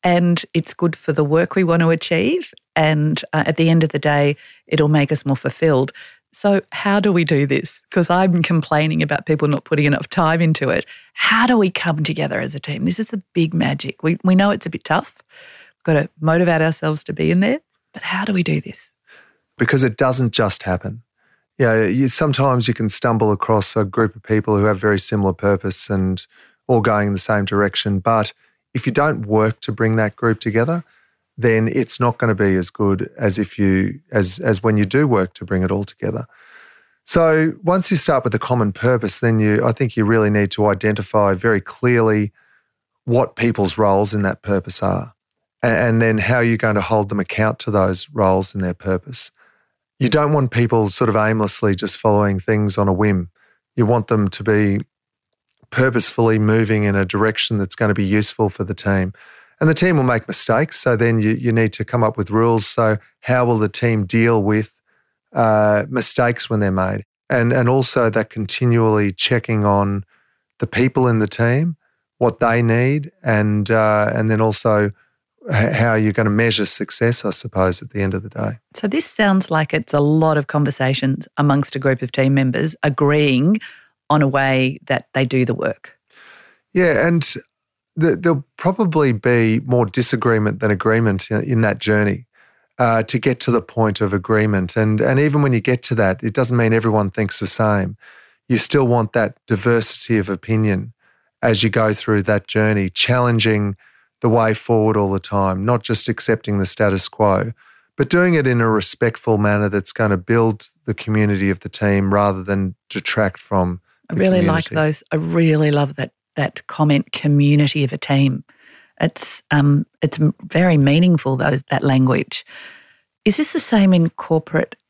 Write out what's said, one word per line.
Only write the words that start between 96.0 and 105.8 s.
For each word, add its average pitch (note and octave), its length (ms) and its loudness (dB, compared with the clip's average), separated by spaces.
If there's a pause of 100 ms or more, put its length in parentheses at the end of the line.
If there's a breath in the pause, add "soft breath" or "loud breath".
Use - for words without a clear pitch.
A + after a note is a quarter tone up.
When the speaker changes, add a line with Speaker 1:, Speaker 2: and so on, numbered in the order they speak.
Speaker 2:
it A2 100 -4
doesn't B2 220 0
mean A#2 160 2
everyone G#2+ 380 0
thinks G2+ 280 -4
the G2+ 80 -4
same. G#2 500 0 (520 loud breath)
You A#2+ 100 2
still C3+ 300 2
want A#2 240 0
that A2 240 -2 (100)
diversity A2+ 720 0
of F#2+ 100 -2
opinion G#2+ 640 -2 (480)
as A2+ 220 2
you A2 80 2
go A2 240 0
through G#2 300 -2
that G#2 240 -2
journey, G#2+ 420 0
challenging A2 840 0 (460 soft breath)
the B2 60 2
way A2 260 2
forward A2 420 0
all G2 160 0
the F#2+ 80 -2
time, G2 440 -2
not A#2+ 200 0